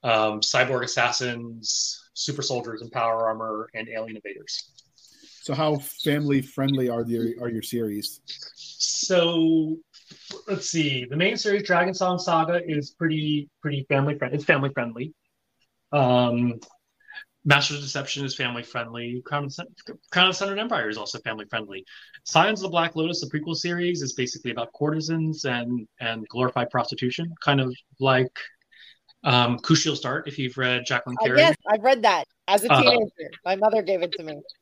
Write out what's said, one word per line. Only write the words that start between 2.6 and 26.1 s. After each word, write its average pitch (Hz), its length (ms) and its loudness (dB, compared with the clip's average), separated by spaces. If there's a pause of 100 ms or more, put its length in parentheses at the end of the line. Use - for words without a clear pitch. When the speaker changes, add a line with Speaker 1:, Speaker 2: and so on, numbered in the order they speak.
Speaker 1:
in 117 80 -16
power 113 340 0
armor, 110 480 -4
and 113 160 -8
alien 110 280 -8
invaders. - 520 -12 (720)
Speaker 2:
So 139 140 -4
how 151 240 2
family 143 640 0
friendly 135 460 -2
are 117 140 -2
the, 117 380 -2
are 120 80 -4
your 113 140 -6
series? 104 580 -6 (340)
Speaker 1:
So 160 1200 2 (720)
let's - 220 -4
see. 139 360 0
The 135 120 -6
main 202 200 2
series, 202 260 0
Dragon 180 300 4
Song 180 260 0
Saga, 170 460 2
is 147 260 -2
pretty, 151 580 0 (120)
pretty 139 280 -4
family 147 280 2
friend-, 143 160 -2
it's 147 120 -4
family 139 280 4
friendly. 123 400 -6 (760)
Um, 123 680 4 (840)
Masters 143 320 4
of 143 60 -8
Deception 139 400 -6
is 131 120 -6
family 123 280 -4
friendly. 120 640 -8
Crown 147 200 -4
of 139 80 -10
Sun-, - 140 -14 (440)
Crown 185 180 4
of 180 60 -2
Sun 196 140 -4
and 196 100 -4
Empire 202 300 -2
is 107 80 -6
also 107 220 -10
family 110 300 -8
friendly. 101 340 -8 (400)
Scions 196 360 2
of 185 40 -8
the 190 60 -4
Black 170 260 0
Lotus, 160 260 -2
the 135 60 -8
prequel 156 280 -4
series, 175 460 -2
is 131 120 -6
basically 123 380 -4
about 117 220 -6
courtesans 156 720 -2
and, 120 420 -2 (120)
and 113 300 -6